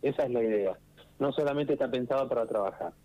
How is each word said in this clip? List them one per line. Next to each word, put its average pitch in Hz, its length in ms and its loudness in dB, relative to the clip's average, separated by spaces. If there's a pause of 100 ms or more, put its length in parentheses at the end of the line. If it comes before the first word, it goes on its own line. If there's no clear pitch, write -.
Esa 147 220 0
es 127 80 -2
la 120 120 2
idea. 104 320 2 (440)
No 139 120 0
solamente 143 420 0
está 127 180 0
pensado 131 360 0
para 117 200 0
trabajar. 98 440 -2 (140)